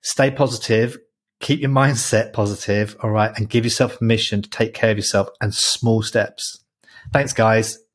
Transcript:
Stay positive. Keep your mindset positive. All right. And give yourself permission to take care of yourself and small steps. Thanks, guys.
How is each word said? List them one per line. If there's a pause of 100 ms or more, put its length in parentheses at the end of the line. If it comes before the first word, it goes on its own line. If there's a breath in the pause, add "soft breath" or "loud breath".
Stay
positive. (440)
Keep
your
mindset
positive.
All
right.
And
give
yourself
permission
to
take
care
of
yourself (140)
and
small
steps. (480 loud breath)
Thanks,
guys. (160)